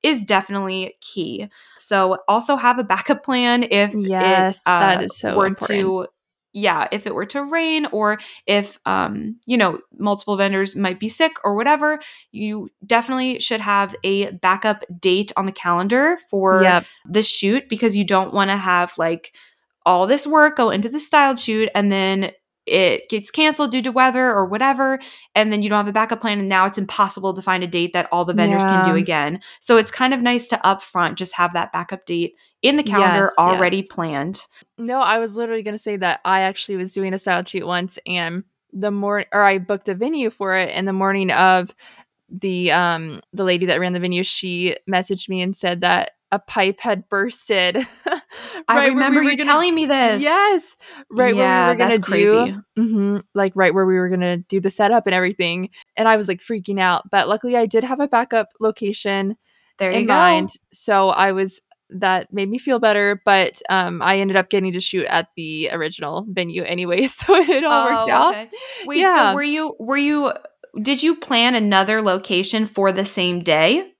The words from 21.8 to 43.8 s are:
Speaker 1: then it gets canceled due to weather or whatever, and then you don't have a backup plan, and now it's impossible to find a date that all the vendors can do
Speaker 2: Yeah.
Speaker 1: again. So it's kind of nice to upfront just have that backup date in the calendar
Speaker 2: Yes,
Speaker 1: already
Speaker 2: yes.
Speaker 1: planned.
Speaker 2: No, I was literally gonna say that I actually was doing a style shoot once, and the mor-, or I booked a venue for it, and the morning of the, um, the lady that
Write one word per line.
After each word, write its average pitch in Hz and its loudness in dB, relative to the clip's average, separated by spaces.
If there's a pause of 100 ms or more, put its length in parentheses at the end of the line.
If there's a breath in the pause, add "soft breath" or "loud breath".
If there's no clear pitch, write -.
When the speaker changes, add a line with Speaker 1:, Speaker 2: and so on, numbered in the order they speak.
Speaker 1:
then 190 0 (400)
it 180 2
gets 208 -4
canceled 302 0
due 254 0
to 254 -4
weather 254 2
or 202 2
whatever, 262 0 (360 loud breath)
and 214 4
then 208 0
you 202 -2
don't 208 2
have 208 -2
a 202 -8
backup 226 -2
plan, 208 -2
and 196 -4
now 190 4
it's 196 -6
impossible 190 -2
to 185 -8
find 185 -2
a - -6
date 175 -2
that 170 0
all 170 0
the 180 -4
vendors 196 2
can 190 4
do 185 4
Speaker 2:
Yeah. 190 2
Speaker 1:
again. 165 -2 (200 loud breath)
So 233 4
it's 214 0
kind 254 0
of 254 -2
nice 240 0
to 233 -2
upfront 185 -2
just 185 -6
have 175 -2
that 170 -4
backup 175 -8
date 170 -6 (260 soft breath)
in 277 4
the 302 2
calendar 196 4
Speaker 2:
Yes, - -2
Speaker 1:
already 185 4
Speaker 2:
yes. 196 -6
Speaker 1:
planned. 160 -6 (300 soft breath)
Speaker 2:
No, 247 -4
I 226 2
was 226 -4
literally 226 -6
gonna 208 -8
say 208 -6
that 180 -2
I 190 2
actually 196 -4
was 185 -6
doing 190 -4
a 190 -6
style 180 -2
shoot 180 -8
once, 180 -4
and 175 -6 (260)
the 208 -4
mor-, 202 -2
or 202 2
I 196 4
booked 190 -4
a 190 -4
venue 254 -4
for 190 -4
it, 185 0
and 185 -4
the 196 -2
morning 196 0
of 185 2 (540 loud breath)
the, 180 -4
um, 160 0 (100)
the 190 -4
lady 180 0
that 170 0